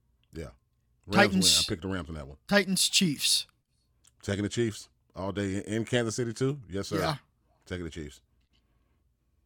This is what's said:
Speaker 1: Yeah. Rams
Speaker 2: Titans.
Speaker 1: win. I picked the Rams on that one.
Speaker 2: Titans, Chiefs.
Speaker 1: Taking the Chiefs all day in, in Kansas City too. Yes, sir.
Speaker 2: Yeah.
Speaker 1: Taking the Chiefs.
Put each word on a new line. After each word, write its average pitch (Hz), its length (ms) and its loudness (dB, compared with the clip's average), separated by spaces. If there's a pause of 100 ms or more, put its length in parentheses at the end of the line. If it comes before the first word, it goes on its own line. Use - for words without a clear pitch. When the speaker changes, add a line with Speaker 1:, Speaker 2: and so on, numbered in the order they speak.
(340)
Speaker 1:
Yeah. 80 120 -10 (600)
Rams 98 100 -2
Speaker 2:
Titans. - 420 6
Speaker 1:
win. - 80 2
I - 40 -4
picked 92 140 -4
the 98 40 -4
Rams 90 220 -6
on 82 60 -8
that 73 120 -10
one. 71 100 -18 (100)
Speaker 2:
Titans, 190 420 2
Chiefs. - 560 2 (800)
Speaker 1:
Taking 101 200 -2
the 101 60 0
Chiefs 113 400 -4 (260)
all 95 160 -6
day 95 260 -2
in, 101 40 -6
in 110 240 -2
Kansas 117 300 0
City 117 180 -4
too. 139 260 -2 (100)
Yes, 98 180 -6
sir. 156 120 -2
Speaker 2:
Yeah. 156 160 0 (500)
Speaker 1:
Taking 90 200 -6
the 80 60 -8
Chiefs. 73 280 -12 (1300)